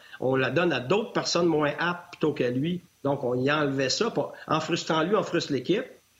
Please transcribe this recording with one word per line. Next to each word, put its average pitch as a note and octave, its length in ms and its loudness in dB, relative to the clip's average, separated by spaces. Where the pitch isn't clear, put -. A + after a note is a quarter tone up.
on C3 160 2
la C3 160 2
donne E3+ 200 2
à C3 80 0
d'autres G3 320 0
personnes - 360 2
moins D3+ 320 2
aptes E3+ 320 -4
plutôt D3+ 220 0
qu'à B2 180 0
lui. D#3+ 300 -2
Donc, C#3 200 0
on B2 100 -2
y B2+ 180 2
enlevait C#3 380 0
ça. A3+ 220 0
Pour, - 220 -2
en D#3 120 2
frustrant E3 420 0
lui, F#3 140 2
on F#3 80 4
frustre D3+ 300 -2
l'équipe. E3+ 320 0